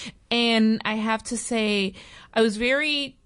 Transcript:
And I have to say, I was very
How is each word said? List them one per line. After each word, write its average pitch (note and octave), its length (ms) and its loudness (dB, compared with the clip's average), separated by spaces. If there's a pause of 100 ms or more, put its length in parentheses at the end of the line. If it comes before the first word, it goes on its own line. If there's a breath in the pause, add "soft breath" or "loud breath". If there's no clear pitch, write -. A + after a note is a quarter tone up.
(300 loud breath)
And A3+ 540 2
I G#3+ 100 -2
have A3 300 -2
to A#3+ 140 -6
say, G#3 560 -2 (400 loud breath)
I A3+ 80 4
was A3 140 2
very C#4 680 -2